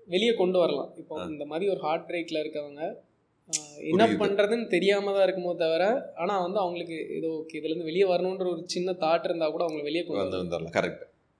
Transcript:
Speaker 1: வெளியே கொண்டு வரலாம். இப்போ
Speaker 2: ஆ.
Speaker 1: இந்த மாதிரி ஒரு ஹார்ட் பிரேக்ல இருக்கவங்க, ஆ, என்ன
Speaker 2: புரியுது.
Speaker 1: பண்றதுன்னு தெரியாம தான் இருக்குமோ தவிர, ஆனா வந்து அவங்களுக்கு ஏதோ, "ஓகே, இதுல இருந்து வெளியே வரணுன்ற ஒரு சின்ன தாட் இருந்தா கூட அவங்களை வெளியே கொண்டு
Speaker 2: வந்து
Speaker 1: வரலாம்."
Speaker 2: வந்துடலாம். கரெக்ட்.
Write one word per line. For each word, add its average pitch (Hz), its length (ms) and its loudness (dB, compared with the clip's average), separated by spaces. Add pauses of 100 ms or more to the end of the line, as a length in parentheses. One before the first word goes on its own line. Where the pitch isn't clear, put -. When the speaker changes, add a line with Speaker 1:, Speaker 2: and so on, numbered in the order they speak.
Speaker 1:
வெளியே 214 280 2
கொண்டு 185 240 2
வரலாம். 147 380 2
இப்போ 160 240 -10
Speaker 2:
ஆ. 180 40 -6
Speaker 1:
இந்த 151 200 -8
மாதிரி 160 260 -2
ஒரு 139 100 -2
ஹார்ட் 160 300 -2
பிரேக்ல 165 260 -4
இருக்கவங்க, 147 440 -6
ஆ, - 1000 -10
என்ன 180 280 4
Speaker 2:
புரியுது. 220 40 4
Speaker 1:
பண்றதுன்னு 202 560 2
தெரியாம 196 460 2
தான் 196 160 4
இருக்குமோ 175 280 -2
தவிர, 175 600 2
ஆனா 185 240 0
வந்து 180 180 0
அவங்களுக்கு 175 580 -4
ஏதோ, 160 120 -2
"ஓகே, 156 280 -6
இதுல 151 80 -6
இருந்து 160 200 -2
வெளியே 175 200 2
வரணுன்ற 185 460 2
ஒரு 165 160 -4
சின்ன 180 260 -2
தாட் 165 320 2
இருந்தா 170 260 0
கூட 170 160 0
அவங்களை 156 160 -4
வெளியே 156 220 -2
கொண்டு 98 240 -2
Speaker 2:
வந்து 92 200 -2
Speaker 1:
வரலாம்." 82 240 -4
Speaker 2:
வந்துடலாம். - 40 0
கரெக்ட். 90 260 0 (380)